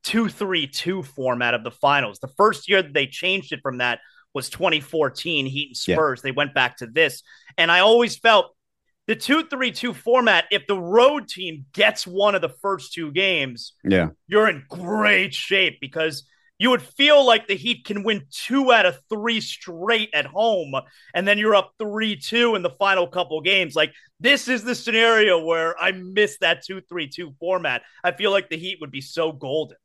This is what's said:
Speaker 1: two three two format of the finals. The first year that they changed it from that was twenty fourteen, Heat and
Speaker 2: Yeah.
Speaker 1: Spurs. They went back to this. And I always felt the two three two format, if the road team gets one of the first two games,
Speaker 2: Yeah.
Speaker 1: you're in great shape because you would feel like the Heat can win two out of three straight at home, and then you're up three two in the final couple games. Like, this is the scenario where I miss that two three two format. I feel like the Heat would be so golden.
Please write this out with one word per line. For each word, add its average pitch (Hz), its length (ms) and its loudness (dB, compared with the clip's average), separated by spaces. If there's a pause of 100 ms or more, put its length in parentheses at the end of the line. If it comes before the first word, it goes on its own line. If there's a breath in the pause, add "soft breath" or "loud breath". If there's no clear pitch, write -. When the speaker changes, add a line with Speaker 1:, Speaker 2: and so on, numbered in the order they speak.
Speaker 1:
two 220 260 -2
three 180 380 -4
two 175 360 -6
format 123 500 -2
of 113 120 -4
the 120 60 -8
finals. 139 480 0
The - 180 -12
first 208 320 2
year 190 120 4
that 147 120 -12
they 143 140 0
changed 180 440 -6
it 151 100 -6
from 127 180 -6
that 123 200 -2 (340 soft breath)
was 131 160 -8
twenty 165 300 0
fourteen, 143 640 -2
Heat 135 240 -8
and - 180 -10
Speaker 2:
Yeah. 180 80 0
Speaker 1:
Spurs. 147 260 0
They 135 100 -6
went 139 220 -2
back 127 240 0
to 123 100 -12
this. 143 340 0 (360 soft breath)
And 165 120 2
I 175 120 6
always 226 360 4
felt 214 380 4 (520)
the 220 80 -2
two 294 280 0
three 254 280 -4
two 240 220 -6
format, 233 560 2
if 208 160 -2
the 196 140 -2
road 240 480 4
team 160 460 -12
gets 214 340 0
one 202 280 2
of 185 60 -2
the 165 80 -2 (120)
first 196 320 -6
two 160 180 -10
games, 147 640 -4 (100)
Speaker 2:
Yeah. 90 260 2 (180)
Speaker 1:
you're 214 220 2
in 147 200 -6
great 196 640 0
shape 190 480 -2
because 156 420 -6 (360)
you 247 120 2
would 240 100 0
feel 285 440 4
like 226 220 4
the 202 80 -2
Heat 233 300 -6
can 202 180 -6
win 202 280 -4
two 262 400 0
out 220 140 6
of 175 140 0 (100)
three 220 320 -4
straight 214 720 -4
at 147 120 -2
home, 175 480 -2 (400 soft breath)
and 190 140 -2
then 208 100 4
you're 214 180 4
up 190 240 0
three 214 360 -4
two 233 400 0
in 190 60 -2
the 175 80 -2
final 190 380 0
couple 170 340 -4
games. 175 340 0
Like, 156 180 2 (260 soft breath)
this 277 280 2
is 247 160 -2
the 240 120 -4
scenario 220 680 4
where 165 360 -2
I 175 120 0
miss 190 480 -2
that 165 240 0
two 190 180 -12
three 170 260 -10
two 147 320 -16
format. 165 440 -4 (200 soft breath)
I 180 80 0
feel 196 200 -2
like 196 180 0
the 160 80 -6
Heat 180 220 -12
would 147 120 -14
be 135 100 -12
so 160 300 -4
golden. 151 540 -6